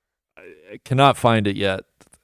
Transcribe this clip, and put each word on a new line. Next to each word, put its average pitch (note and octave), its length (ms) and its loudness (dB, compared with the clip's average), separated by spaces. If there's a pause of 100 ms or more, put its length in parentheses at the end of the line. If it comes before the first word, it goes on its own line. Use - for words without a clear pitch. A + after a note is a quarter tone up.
(360)
I, - 60 -20 (320)
I - 100 -20
cannot C3+ 320 2
find A2+ 300 0
it G2+ 100 -4
yet. G2 280 -4 (400)